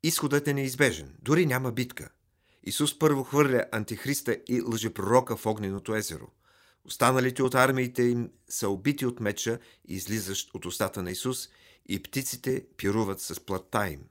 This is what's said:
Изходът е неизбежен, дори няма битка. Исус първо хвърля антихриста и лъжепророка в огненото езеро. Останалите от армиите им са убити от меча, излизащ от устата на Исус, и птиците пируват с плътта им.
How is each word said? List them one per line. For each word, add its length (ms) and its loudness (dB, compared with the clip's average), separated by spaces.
Изходът 440 2
е 60 0
неизбежен, 640 0
дори 260 4
няма 260 0
битка. 380 -6
Исус 360 -2
първо 240 4
хвърля 480 4
антихриста 680 -2
и 140 2
лъжепророка 760 2
в 80 -8
огненото 500 -2
езеро. 320 -6
Останалите 580 2
от 120 2
армиите 480 4
им 260 2
са 200 -2
убити 360 0
от 140 -2
меча, 400 -2
излизащ 680 -6
от 120 -12
устата 380 -4
на 80 -4
Исус, 380 -4
и 140 -2
птиците 640 -4
пируват 440 0
с 240 -10
плътта 440 -2
им. 220 -10